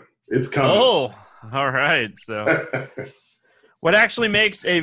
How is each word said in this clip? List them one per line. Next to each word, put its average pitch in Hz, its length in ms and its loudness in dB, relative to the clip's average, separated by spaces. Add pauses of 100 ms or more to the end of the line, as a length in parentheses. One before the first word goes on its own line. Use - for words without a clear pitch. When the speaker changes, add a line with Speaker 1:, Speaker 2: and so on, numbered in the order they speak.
(300)
Speaker 1:
It's 127 180 0
coming. 139 240 2
Speaker 2:
Oh, 190 420 2 (380)
all 135 200 -2
right. 135 380 0 (100)
So 113 460 -4 (600)
Speaker 1:
<laughs> - 560 -20
Speaker 2:
what 165 120 2
actually 220 360 2
makes 208 340 0
a 180 200 0